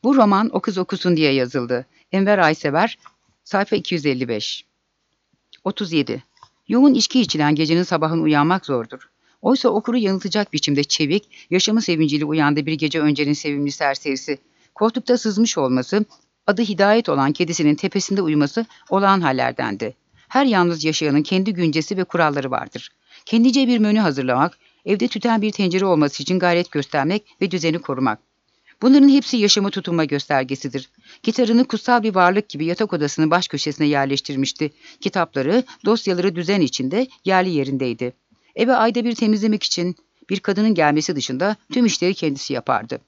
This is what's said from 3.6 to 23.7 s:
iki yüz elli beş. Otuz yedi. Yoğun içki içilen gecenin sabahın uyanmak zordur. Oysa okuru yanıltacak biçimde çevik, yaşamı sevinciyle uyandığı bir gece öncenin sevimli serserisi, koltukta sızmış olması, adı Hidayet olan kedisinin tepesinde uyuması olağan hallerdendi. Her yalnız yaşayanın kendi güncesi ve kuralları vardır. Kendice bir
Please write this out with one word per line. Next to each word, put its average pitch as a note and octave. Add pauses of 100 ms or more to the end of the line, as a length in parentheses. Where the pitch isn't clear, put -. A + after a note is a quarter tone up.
iki F#3
yüz D3
elli B2+
beş. - (1000)
Otuz F#3+
yedi. C3 (440)
Yoğun C4
içki B3
içilen D3+
gecenin D#3+
sabahın D#3+
uyanmak D#3
zordur. B2+ (320)
Oysa A#3
okuru A#3
yanıltacak G3
biçimde C#3+
çevik, -
yaşamı G#3+
sevinciyle D#3
uyandığı D3
bir D#3
gece D#3
öncenin D3
sevimli C#3+
serserisi, C#3 (380)
koltukta A#3
sızmış A3
olması, C3+ (420)
adı G#3
Hidayet G#3
olan C#3
kedisinin D#3+
tepesinde G3
uyuması D3+ (240)
olağan G3
hallerdendi. B2 (320)
Her C#4
yalnız F3
yaşayanın D3+
kendi F#3+
güncesi E3
ve F#3+
kuralları D3
vardır. - (340)
Kendice A#3+
bir A#3+